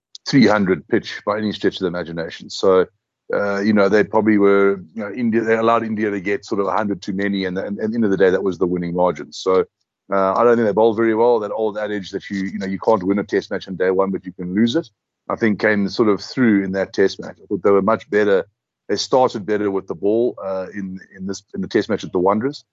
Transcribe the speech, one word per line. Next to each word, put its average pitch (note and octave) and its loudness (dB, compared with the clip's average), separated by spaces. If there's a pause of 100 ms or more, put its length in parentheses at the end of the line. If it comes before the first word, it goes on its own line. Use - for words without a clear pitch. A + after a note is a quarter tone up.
(260)
three C3+ 6
hundred G2 2
pitch - -2
by G#2 -2
any G#2+ -2
stretch F#2+ -2
of - -8
the F#2+ 0
imagination. E2+ -8
So, F#2 4 (440)
uh, G2+ -2
you G#2+ 2
know, G2+ 4
they G#2 4
probably G#2+ 2
were, G2 4 (100)
you A2 -10
know, G2+ -10
India, A#2 0
they A2+ 2
allowed A2+ 2
India G#2+ -2
to G2+ -4
get G2 -4
sort G2+ -4
of G2 0
a F2 -2
hundred G2+ -2
too - -8
many, G2 -2
and, F2+ -4
and, G2+ -6
and - -8
at A2 -4
the A2+ -6
end A#2 0
of G2+ 2
the F#2+ 0
day, F#2 4
that F#2 2
was F#2 -2
the F#2 0
winning F2 -2
margin. E2+ -2
So, F#2 0 (480)
uh, F#2+ 2
I A#2 2
don't A#2+ 6
think A#2 2
they G#2 0
bowled A2 2
very A2+ 2
well. A#2 4
That G2+ -6
old G#2+ -4
adage G#2 -6
that F#2+ -8
you, G2 -4
you G2 -6
know, G3 -6
you F#3+ -6
can't A2 2
win G2 0
a F#2+ -2
test - -4
match F#2+ -8
on F#2+ -8
day F#2 0
one, F#2+ 0
but F#2 -6
you F#2 -12
can F2+ -8
lose A#2 2
it, E3+ -4 (380)
I G2 -4
think G#2+ 0
came G#2 2
sort G#2+ 0
of G2 2
through G#2+ 2
in F#2+ -4
that F#2+ -4
test - 0
match. - -12
I - -20
thought G2 -6
they G#2 4
were G2 4
much A2 -2
better. G2+ 2 (400)
They G2+ -2
started A#2 0
better G#2 -2
with F#2+ -4
the G2 -8
ball, G#2 0
uh, F#2+ -6
in, F#2+ -10 (180)
in F#2+ -10
this, G2 -10 (100)
in - -8
the F2+ -6
test G#2 0
match G2+ -4
at F2 -10
the - -2
Wanderers, G#2+ 0